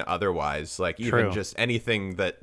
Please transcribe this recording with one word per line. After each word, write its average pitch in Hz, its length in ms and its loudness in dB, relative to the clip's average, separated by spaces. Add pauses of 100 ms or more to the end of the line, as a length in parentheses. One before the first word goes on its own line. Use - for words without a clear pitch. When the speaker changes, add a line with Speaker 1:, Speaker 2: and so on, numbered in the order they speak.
Speaker 1:
otherwise. 78 720 0
Like, 90 220 -2
even 117 100 -2 (140)
Speaker 2:
True. 98 80 2
Speaker 1:
just 95 260 -4
anything 110 600 0
that, 92 260 0